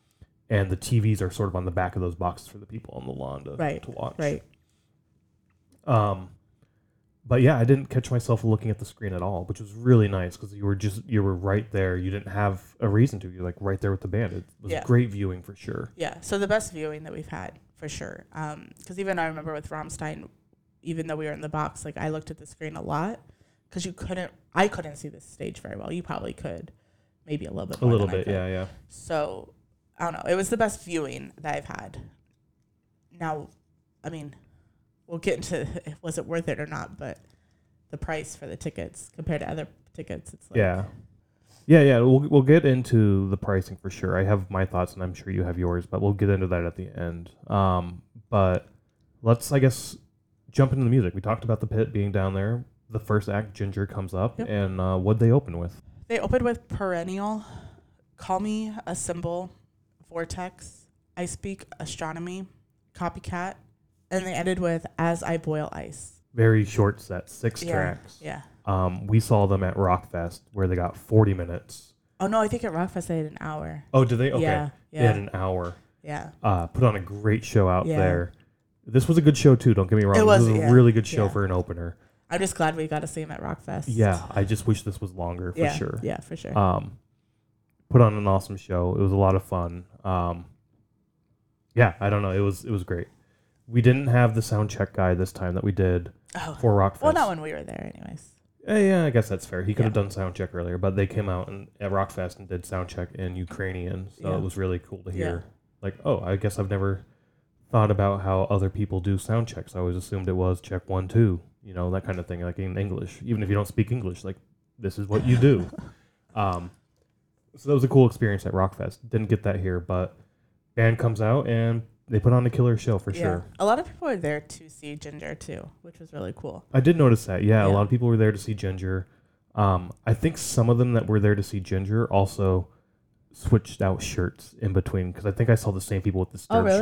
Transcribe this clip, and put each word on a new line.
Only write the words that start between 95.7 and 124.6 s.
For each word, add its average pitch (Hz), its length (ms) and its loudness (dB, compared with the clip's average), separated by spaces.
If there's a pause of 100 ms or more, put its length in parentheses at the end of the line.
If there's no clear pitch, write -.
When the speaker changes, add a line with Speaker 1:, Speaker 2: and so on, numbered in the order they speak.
Speaker 1:
did 90 400 0 (220)
Speaker 2:
Oh. - 260 -8
Speaker 1:
for 113 160 4
Rockfest. 98 260 2
Speaker 2:
Well, 311 100 4
not 285 160 2
when 165 120 -4
we 156 120 -8
were 151 100 -10
there - 320 -12
anyways. - 400 -18 (320)
Speaker 1:
Eh, 208 220 4
yeah, 180 160 4
I 147 60 2
guess 117 180 4
that's 95 180 -6
fair. 90 160 -4
He 101 120 0
could 117 100 2
have 107 120 2
Speaker 2:
Yeah. 101 60 2
Speaker 1:
done 98 80 -2
sound 92 240 -6
check 90 200 -6
earlier, 87 220 -4
but 95 200 0
they 98 100 2
came 101 220 -4
out 92 200 -4
and, 98 200 -14 (120)
at 98 120 -4
Rockfest 95 460 -4
and 95 100 -18
did 90 180 -8
sound 92 220 -6
check 90 260 -10
in 90 220 -6
Ukrainian, 92 760 -8
so - 200 -8
Speaker 2:
Yeah. 92 60 -2
Speaker 1:
it 98 40 -2
was 92 160 -6
really 92 220 -2
cool 95 260 -14
to 95 80 -10
Speaker 2:
Yeah. 90 40 -6
Speaker 1:
hear. 87 280 -4 (380)
Like, 98 120 -6 (100)
"Oh, 139 160 0
I 92 160 -2
guess 101 220 -2
I've 98 100 -2
never 98 380 -2 (640)
thought 107 200 4
about 98 320 2
how 95 220 2
other 98 240 2
people 98 320 -4
do 98 180 0
sound 110 300 -2
checks. - 280 -12
I - 20 -6
always 90 180 -2
assumed 92 320 -4
it 92 40 0
was 92 280 2
check - 280 -8
one, 95 200 -2
two," 98 320 4 (220)
you 104 100 -20
know, 90 200 -4
that 92 120 -2
kind 92 140 -6
of 87 80 -10
thing, 87 160 -8
like, 87 160 -8
in 95 180 -6
English. 98 480 -6
Even 110 180 -2
if 92 60 -4
you 101 60 2
don't 101 140 0
speak - 240 0
English, 98 320 -6
like, 95 120 -8 (420)
this 98 200 -6
is 101 100 -6
what 104 180 0
you 123 100 6
do. 117 380 6
Speaker 2:
<laughs> - 60 -14 (520)
Speaker 1:
Um, 90 380 -2 (880)
so - 120 -12
that 143 60 4
was 127 80 4
a 131 60 4
cool 131 180 8
experience 104 400 0
at - 60 -4
Rockfest. - 460 -2 (100)
Didn't 110 200 -2
get 107 140 2
that 101 160 0
here, 90 220 -2
but 90 360 -4 (600)
band 117 220 4
comes 113 220 0
out 113 280 2
and 117 340 0 (260)
they 107 120 2
put 120 120 4
on 123 140 4
a 117 40 2
killer 120 260 4
show 110 220 0
for 98 140 -6
Speaker 2:
Yeah. 175 80 -6
Speaker 1:
sure. 90 240 -2 (140)
Speaker 2:
A 190 60 -2
lot 240 160 2
of 359 60 -6
people - 200 -12
were 247 100 -2
there 151 240 -4
to 156 300 -20